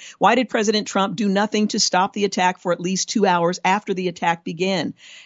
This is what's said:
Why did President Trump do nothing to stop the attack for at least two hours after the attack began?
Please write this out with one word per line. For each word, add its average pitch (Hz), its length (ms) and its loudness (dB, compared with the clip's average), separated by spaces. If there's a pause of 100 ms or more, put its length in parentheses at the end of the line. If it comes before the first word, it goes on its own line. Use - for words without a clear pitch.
(200)
Why 202 160 4
did 240 140 2
President 214 360 0
Trump 196 300 -2
do 208 120 -2
nothing 208 420 2
to 220 100 -2
stop 190 340 0
the 202 120 -2
attack 185 340 0
for 180 120 -2
at 175 100 -2
least 185 280 -2
two 202 160 2
hours 175 380 2
after 196 320 0
the 180 140 -4
attack 170 340 -2
began? 180 500 -2 (320)